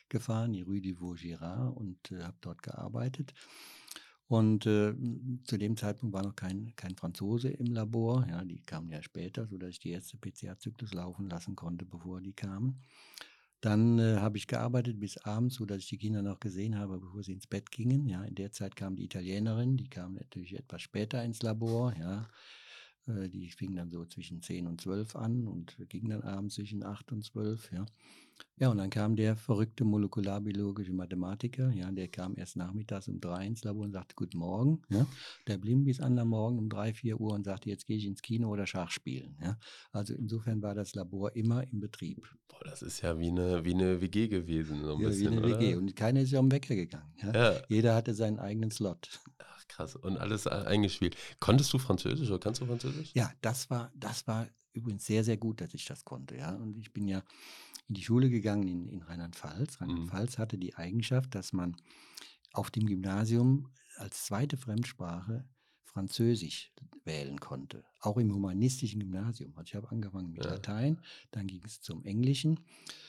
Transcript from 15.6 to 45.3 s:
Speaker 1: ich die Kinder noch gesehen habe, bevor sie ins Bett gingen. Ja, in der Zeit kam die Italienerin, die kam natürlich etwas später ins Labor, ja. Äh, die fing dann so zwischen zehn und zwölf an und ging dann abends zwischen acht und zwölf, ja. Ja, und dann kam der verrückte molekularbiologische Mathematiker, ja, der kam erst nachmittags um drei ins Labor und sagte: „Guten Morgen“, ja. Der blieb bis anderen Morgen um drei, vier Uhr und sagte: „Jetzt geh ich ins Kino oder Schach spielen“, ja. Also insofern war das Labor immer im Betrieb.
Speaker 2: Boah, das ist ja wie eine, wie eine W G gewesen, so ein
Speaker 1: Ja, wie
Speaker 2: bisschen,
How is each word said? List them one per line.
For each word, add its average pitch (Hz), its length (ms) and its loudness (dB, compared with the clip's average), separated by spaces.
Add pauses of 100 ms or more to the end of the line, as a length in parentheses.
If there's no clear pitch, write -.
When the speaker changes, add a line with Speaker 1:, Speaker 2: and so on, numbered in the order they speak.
Speaker 1:
ich - 100 -10
die 101 80 -6
Kinder 104 240 0
noch 98 180 -2
gesehen 104 380 -2
habe, 95 220 -2
bevor 95 240 -10
sie 92 100 -8
ins 95 140 -12
Bett 101 240 -6
gingen. 131 360 2
Ja, 92 160 -2
in 113 120 -8
der 190 160 -4
Zeit 98 240 -8
kam 95 200 -4
die 95 100 -6
Italienerin, 110 720 0
die 110 120 -4
kam 90 240 -10
natürlich 92 440 -12
etwas - 260 -12
später 107 400 -4
ins 117 180 -6
Labor, 113 560 0
ja. 98 320 -4 (800)
Äh, 98 220 -2
die 90 200 -8
fing 95 260 -4
dann 87 140 -4
so 85 160 -6
zwischen 85 380 -12
zehn 90 240 -4
und 85 140 -6
zwölf 101 340 -2
an 117 320 0
und 87 300 -8 (120)
ging 110 200 -4
dann 107 120 -2
abends 101 340 -4
zwischen 104 280 -6
acht 104 280 -8
und 107 120 -4
zwölf, 107 480 -4
ja. 98 140 -6 (760)
Ja, 131 100 6
und 110 80 6
dann 98 140 0
kam 110 240 2
der 110 220 6
verrückte 110 480 2
molekularbiologische 101 1080 0
Mathematiker, 92 800 0
ja, 95 200 -2
der 92 180 -4
kam 92 280 -4
erst 92 200 -8
nachmittags 95 500 -4
um 95 140 -4
drei 90 260 -4
ins 113 160 -4
Labor 107 220 -2
und 101 80 -4
sagte: 92 220 -10
„Guten 90 240 -4
Morgen“, 113 500 2
ja. 107 180 4 (400)
Der 104 100 0
blieb 120 280 4
bis 135 160 2
anderen 123 280 4
Morgen 113 300 2
um 107 100 -2
drei, 104 240 0
vier 110 280 -2
Uhr 107 120 0
und 101 120 0
sagte: 98 240 -4
„Jetzt 101 180 -6
geh 107 80 0
ich 104 100 0
ins 98 180 -6
Kino 113 280 2
oder 101 160 0
Schach 90 240 -2
spielen“, - 500 -6
ja. 107 160 -2 (340)
Also 101 240 -2
insofern 110 480 -2
war 101 120 -2
das 101 200 -4
Labor 98 400 -4
immer 117 320 2
im 117 140 -4
Betrieb. - 460 -8 (220)
Speaker 2:
Boah, - 140 -16
das - 180 -12
ist - 200 -8
ja 82 180 0
wie 85 100 2
eine, 90 360 4
wie 87 80 4
eine 92 280 4
W 95 80 2
G 104 180 4
gewesen, 80 560 0
so 76 120 0
ein 76 60 0
Speaker 1:
Ja, 107 160 4
wie 101 100 6
Speaker 2:
bisschen, - 40 4